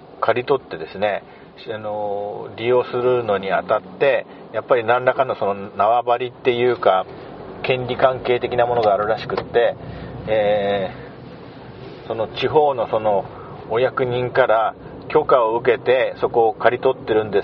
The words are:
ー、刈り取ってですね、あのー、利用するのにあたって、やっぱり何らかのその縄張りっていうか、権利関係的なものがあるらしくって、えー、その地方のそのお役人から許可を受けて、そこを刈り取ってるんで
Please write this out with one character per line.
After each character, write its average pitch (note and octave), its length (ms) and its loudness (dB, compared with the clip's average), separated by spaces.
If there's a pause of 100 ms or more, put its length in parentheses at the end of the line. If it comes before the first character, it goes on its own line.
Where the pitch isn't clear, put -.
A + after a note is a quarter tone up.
(200)
ー、 - 40 -4
刈 A2 100 4
り B2 100 -2
取 C3+ 180 2
っ - 20 -20
て F2 140 -8
で D#2+ 120 -10
す - 80 -12
ね、 G2 260 -2 (500)
あ G#2+ 40 -8
の G#2 760 -6
ー、 G2+ 40 -18
利 A2+ 120 -2
用 B2 160 4
す - 80 -10
る B2 320 2
の G#2 140 2
に F#2+ 120 -4
あ E2+ 140 0
た G#2+ 140 2
っ - 40 -6
て、 A2+ 440 0 (260)
や A2 80 -4
っ - 40 -6
ぱ C3+ 120 4
り A2+ 80 2
何 B2 200 2
ら B2+ 100 2
か C#3 100 0
の A#2+ 100 -2
そ G#2+ 120 -2
の G2 300 -4
縄 A2+ 260 4
張 A#2+ 240 0
り B2 40 -10
っ - 20 -14
て - 200 0
い A#2+ 180 2
う A#2 60 2
か、 F#2 300 4 (560)
権 B2+ 260 -2
利 B2 80 -4
関 C3 240 2
係 B2 180 2
的 A#2+ 180 -4
な A#2+ 100 4
も A#2+ 100 0
の A#2+ 60 4
が G#2 120 4
あ - 20 6
る G#2 120 0
ら A2 100 0
し - 80 -10
く - 140 -6
っ - 40 -6
て、 A#2 320 2 (520)
え G2+ 640 0 (1120)
ー、 - 20 -18
そ A2 80 -6
の A2+ 140 -4
地 - 180 -4
方 C#3+ 280 4
の A2+ 140 -2
そ A2 120 0
の G#2 240 2 (460)
お A2+ 100 2
役 B2+ 240 2
人 B2 260 -2
か B2+ 160 4
ら G#2+ 280 2 (340)
許 D#3 160 2
可 C3 200 4
を A2+ 120 0
受 A#2+ 160 2
け G#2+ 60 0
て、 B2 420 2
そ A2+ 100 0
こ A#2 180 4
を G#2+ 60 -2
刈 - 160 2
り B2 100 0
取 C3 160 2
っ - 60 -18
て A2+ 100 -4
る G#2+ 120 2
ん G#2+ 60 -8
で G2 140 2